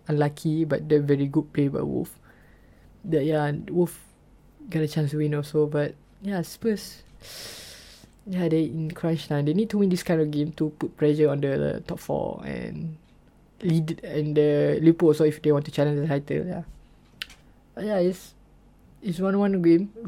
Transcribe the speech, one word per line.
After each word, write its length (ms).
unlucky, 560
but 240
the 160
very 240
good 240
play 160
by 160
Wolf. 320
That, 240
yeah, 240
Wolf 240
got 160
a 40
chance 200
to 80
win 160
also, 320
but, 320
yeah, 240
Spurs, 560
yeah, 240
they 240
in 240
crunch 320
time. 240
They 40
need 200
to 80
win 80
this 160
kind 160
of 80
game 320
to 160
put 160
pressure 320
on 160
the, 160
the 140
top 160
four 480
and 480
lead, 400
and 320
the 400
Liverpool 320
also 160
if 160
they 80
want 160
to 80
challenge 240
the 80
title, 400
yeah. 160
But 80
yeah, 160
it's 380
It's 160
one 160
one 240
game. 320